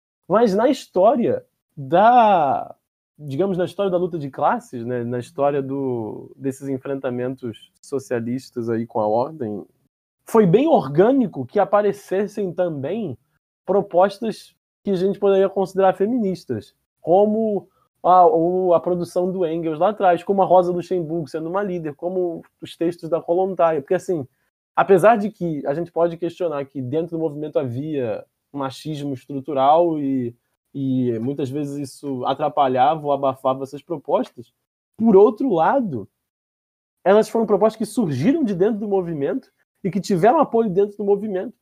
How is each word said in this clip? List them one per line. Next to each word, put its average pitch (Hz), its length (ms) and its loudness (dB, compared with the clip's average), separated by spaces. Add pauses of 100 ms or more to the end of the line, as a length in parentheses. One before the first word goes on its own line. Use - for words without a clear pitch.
(280)
mas 185 260 2
na 226 140 2
história 208 800 0 (280)
da, 175 1000 4 (440)
digamos, 151 380 -2
na 180 80 0
história 196 260 -4
da 180 60 0
luta 175 220 -4
de 139 120 -8
classes, 143 540 -2
né, 120 200 -4
na 120 140 -4
história 143 440 -2
do, 131 760 -6
desses 135 320 -8
enfrentamentos 131 1120 -8
socialistas 123 880 -6
aí 117 180 -4
com 117 140 -4
a 107 60 0
ordem, 113 580 -4 (640)
foi 220 180 4
bem 214 240 4
orgânico 190 800 2
que - 120 -4
aparecessem 196 960 -2
também 165 640 -4 (480)
propostas 196 880 0 (300)
que 208 60 -2
a 190 60 2
gente 190 220 -2
poderia 196 300 2
considerar 190 480 0
feministas, 190 760 -4 (260)
como 214 680 0 (340)
a, 180 240 6
o, 175 480 2
a 160 60 4
produção 180 520 -2
do 185 140 -2
Engels 160 320 -4
lá 180 120 2
atrás, 190 320 2
como 196 200 0
a - 20 2
Rosa 175 280 4
Luxemburgo 170 540 -4
sendo 160 220 -8
uma 185 140 -2
líder, 175 320 -6
como 175 480 -6 (180)
os - 160 -18
textos 170 320 -4
da 160 140 -2
Kollontai, 175 580 0
porque 135 140 -2
assim, 170 320 -4 (500)
apesar 196 400 6
de 202 140 -4
que 160 360 -6
a 143 60 0
gente 165 180 -6
pode 165 260 0
questionar 165 500 -6
que 139 160 -10
dentro 160 340 -4
do 160 60 -4
movimento 151 360 -6
havia 127 640 -4 (260)
machismo 143 640 -8
estrutural 147 840 0
e, 135 360 -4 (400)
e 131 440 -2
muitas 135 320 -4
vezes 143 260 -8
isso 139 480 -8
atrapalhava 143 800 0
ou 143 80 0
abafava 135 500 -2
essas 139 200 -12
propostas, 160 720 -6 (440)
por 226 200 4
outro 214 360 6
lado, 170 560 0 (960)
elas 208 240 4
foram 233 160 0
propostas 214 320 2
que 226 80 -6
surgiram 202 580 0
de 208 120 0
dentro 202 260 0
do 214 80 -6
movimento 175 640 -4 (320)
e 190 60 -2
que 196 100 -4
tiveram 208 400 4
apoio 233 300 0
dentro 202 260 0
do 214 80 -6
movimento, 202 580 -2